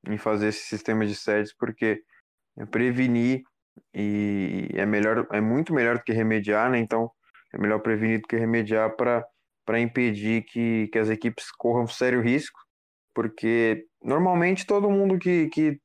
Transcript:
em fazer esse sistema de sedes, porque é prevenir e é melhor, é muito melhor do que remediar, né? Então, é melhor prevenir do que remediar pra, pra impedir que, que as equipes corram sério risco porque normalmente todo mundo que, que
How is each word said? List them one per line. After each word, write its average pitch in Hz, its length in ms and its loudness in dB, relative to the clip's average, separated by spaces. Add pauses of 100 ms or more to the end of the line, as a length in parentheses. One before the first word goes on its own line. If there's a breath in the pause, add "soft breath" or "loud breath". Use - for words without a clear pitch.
em 104 100 -4
fazer 107 300 0
esse 104 180 -6
sistema 110 400 -2
de 104 80 -4
sedes, 104 420 -2
porque 110 460 -2 (560 soft breath)
é 110 80 -10
prevenir 123 760 0 (520)
e 101 800 -2
é 95 100 0
melhor, 107 460 2
é 107 100 0
muito 127 320 0
melhor 120 260 2
do - 40 -6
que - 100 -4
remediar, 110 560 2
né? 123 120 2
Então, 113 320 -2 (420 soft breath)
é - 40 -8
melhor 104 200 0
prevenir 110 440 0
do - 40 -18
que 120 100 -2
remediar 113 600 0
pra, 120 280 0 (400)
pra 113 140 0
impedir 113 680 0
que, 113 420 -2
que 113 100 -2
as 110 120 2
equipes 110 420 -4
corram 120 340 0
sério 123 340 0
risco 127 380 0 (600)
porque 113 640 0 (160)
normalmente 180 640 2
todo 202 240 2
mundo 196 300 2
que, 175 300 2
que 156 360 0